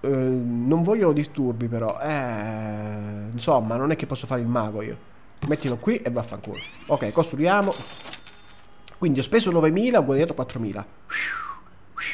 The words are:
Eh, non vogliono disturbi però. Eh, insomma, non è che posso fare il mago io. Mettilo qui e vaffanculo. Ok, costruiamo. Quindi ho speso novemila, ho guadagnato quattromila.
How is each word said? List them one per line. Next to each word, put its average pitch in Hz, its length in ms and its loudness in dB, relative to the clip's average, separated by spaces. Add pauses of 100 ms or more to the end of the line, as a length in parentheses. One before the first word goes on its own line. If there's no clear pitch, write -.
Eh, 131 80 0
non 131 720 2
vogliono 196 300 4
disturbi 123 540 0
però. 113 340 -2
Eh, 107 1300 -4
insomma, 117 460 2
non 143 140 2
è 156 40 4
che - 100 -6
posso - 200 -6
fare 120 160 -2
il 117 60 0
mago 107 340 0
io. 113 160 -8 (500)
Mettilo 139 300 0
qui 220 240 0
e 127 80 -2
vaffanculo. 110 480 -6 (300)
Ok, 135 240 0
costruiamo. 180 640 2 (1200)
Quindi 143 220 2
ho 127 40 0
speso 226 260 4
novemila, 175 500 4
ho 143 40 4
guadagnato 143 300 2
quattromila. 101 520 -4 (1300)